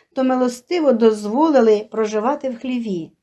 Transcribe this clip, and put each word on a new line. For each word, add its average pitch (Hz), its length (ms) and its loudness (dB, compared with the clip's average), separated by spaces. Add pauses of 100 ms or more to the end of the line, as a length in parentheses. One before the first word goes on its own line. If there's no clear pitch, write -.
(140)
то 262 100 -2
милостиво 254 680 0
дозволили 220 1000 2
проживати 220 600 -4
в 233 80 -10
хліві. 226 520 -6 (120)